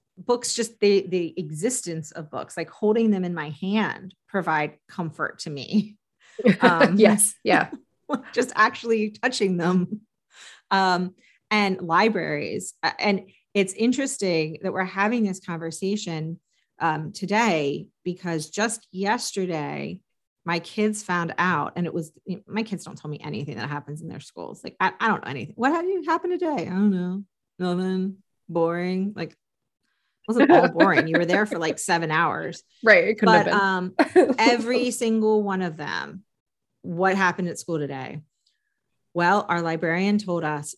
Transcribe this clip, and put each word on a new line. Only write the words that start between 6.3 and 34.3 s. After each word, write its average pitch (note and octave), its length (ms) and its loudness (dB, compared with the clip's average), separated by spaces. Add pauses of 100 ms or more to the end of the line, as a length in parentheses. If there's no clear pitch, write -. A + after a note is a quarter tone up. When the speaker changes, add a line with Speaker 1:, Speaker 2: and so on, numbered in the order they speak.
Speaker 1:
Um, E3+ 360 6
Speaker 2:
Yes. G#3+ 360 6 (120)
Yeah. - 260 2 (380)
Speaker 1:
<laughs> - 260 -6
just B3+ 220 0
actually A3 540 2
touching G#3+ 460 0
them. F3+ 440 0 (720)
Um, F#3 420 2 (360)
and G3+ 300 2
libraries. E3+ 1000 0
Uh, - 160 0
and G3 320 -2 (240)
it's F#3+ 200 0
interesting G3+ 880 0
that F#3+ 100 -4
we're F#3 120 -4
having G3+ 380 0
this F#3+ 160 -2
conversation, E3 1000 -6 (400)
um, D#3 320 -2
today, E3+ 720 0 (180)
because E3+ 460 -6
just G#3+ 400 -4
yesterday, F3 1080 -6 (440)
my E3+ 140 -2
kids G#3+ 460 -2
found F3 340 -2
out, E3+ 380 0
and F3 100 -2
it - 80 -6
was, D#3+ 160 -6 (380)
my G#3+ 160 -4
kids G3+ 200 -8
don't - 140 -14
tell - 120 -12
me D3 120 -10
anything D3 340 -8
that B2 120 -8
happens D3 340 -10
in D#3+ 60 -12
their - 120 -12
schools. - 440 -16
Like, - 160 -14
I, F#3 180 0
I A3+ 80 -2
don't G#3 180 0
know - 60 -10
anything. C3+ 260 -10
"What B3+ 160 0
have E4+ 140 -2
you F#4 180 -2
happened F4 340 -2
today?" D4 280 -4
"I F3 40 -6
don't G3 200 2
know. F#3 320 -2 (380)
Nothing. F#3 560 -2 (320)
Boring." F3 640 -2
Like, E3+ 160 -8
it - 60 -20 (920)
wasn't B3 240 4
all E4 180 8
boring. E3 380 4
You D#3+ 120 2
were F3 80 2
there F#3+ 200 2
for, G#3 120 -4
like, E3 200 -2
seven E3+ 320 0
hours. D#3+ 520 -2 (100)
Speaker 2:
<laughs> - 100 -20
Right. G3+ 220 8
It G#3+ 160 2
couldn't A3 140 6 (100)
Speaker 1:
But, - 80 -4
Speaker 2:
have F#3+ 600 0
been. F4 120 8
Speaker 1:
um, C4 80 2